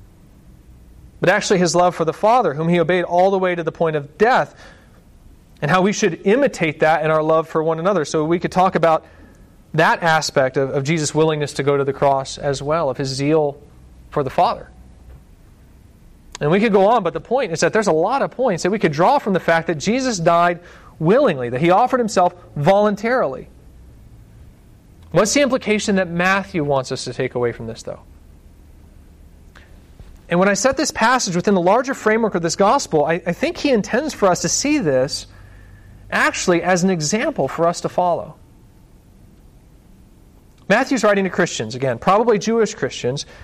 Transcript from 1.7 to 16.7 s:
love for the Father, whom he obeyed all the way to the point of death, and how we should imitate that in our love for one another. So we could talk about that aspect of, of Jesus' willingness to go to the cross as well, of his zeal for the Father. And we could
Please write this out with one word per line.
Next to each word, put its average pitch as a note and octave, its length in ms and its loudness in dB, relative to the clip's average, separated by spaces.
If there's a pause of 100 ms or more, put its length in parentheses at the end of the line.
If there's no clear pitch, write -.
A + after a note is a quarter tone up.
love F3 220 4
for E3+ 80 -2
the D#3 100 -2
Father, G#3+ 400 2
whom D#3 140 -4
he F3 140 2
obeyed F3 240 0
all F3+ 260 2
the G3 80 0
way F#3 160 -2
to E3+ 80 -4
the D#3 80 -4
point D#3+ 240 -2
of C#3 220 -8
death, A3 380 2 (1080)
and D3 100 -2
how F#3 100 2
we G3+ 120 2
should F#3 340 -2
imitate G3+ 540 0
that D#3 240 2
in D#3 40 0
our D#3 140 2
love D#3+ 240 2
for D#3+ 160 -2
one D#3+ 160 -2
another. F3 240 0
So D3+ 220 -2
we E3+ 140 0
could E3 120 -6
talk F3+ 240 0
about D#3+ 300 2 (680)
that F3+ 300 2
aspect D3 540 0
of, C3+ 140 0
of C#3 120 -2
Jesus' D3+ 320 -2
willingness D3+ 380 0
to C#3+ 100 -6
go C#3+ 140 2
to C#3 80 0
the C3+ 80 -2
cross C3+ 440 0
as C#3+ 240 -4
well, D3+ 280 -2
of B2+ 80 -6
his C#3 100 -4
zeal C#3 540 0 (480)
for B3 120 -4
the - 80 -4
Father. - 400 -2 (1700)
And D3 100 0
we F#3 100 2
could G#3+ 140 0